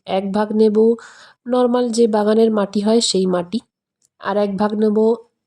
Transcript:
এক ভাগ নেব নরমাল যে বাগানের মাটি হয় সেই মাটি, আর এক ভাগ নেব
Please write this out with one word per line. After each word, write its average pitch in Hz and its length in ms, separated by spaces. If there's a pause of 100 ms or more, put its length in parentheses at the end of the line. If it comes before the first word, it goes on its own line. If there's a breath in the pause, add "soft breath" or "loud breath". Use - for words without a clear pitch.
এক 196 260
ভাগ 214 240
নেব 220 400 (520 loud breath)
নরমাল 247 420
যে 226 180
বাগানের 214 440
মাটি 208 280
হয় 220 220
সেই 190 240
মাটি, 180 340 (600)
আর 196 180
এক 202 200
ভাগ 208 220
নেব 220 360 (320)